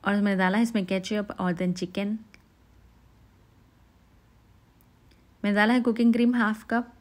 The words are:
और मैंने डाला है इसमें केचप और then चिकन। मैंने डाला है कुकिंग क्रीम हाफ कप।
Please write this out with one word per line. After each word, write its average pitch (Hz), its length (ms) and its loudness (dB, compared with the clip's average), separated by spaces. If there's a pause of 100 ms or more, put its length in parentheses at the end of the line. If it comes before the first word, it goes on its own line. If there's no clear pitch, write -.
और 202 100 0
मैंने 202 240 0
डाला 185 180 2
है 233 60 4
इसमें 226 240 0
केचप 202 540 -4
और 180 140 0
then 180 200 -2
चिकन। 196 440 -6 (3250)
मैंने 202 140 0
डाला 220 180 4
है 254 80 4
कुकिंग 233 300 2
क्रीम 240 240 2
हाफ 220 340 -2
कप। 240 300 -2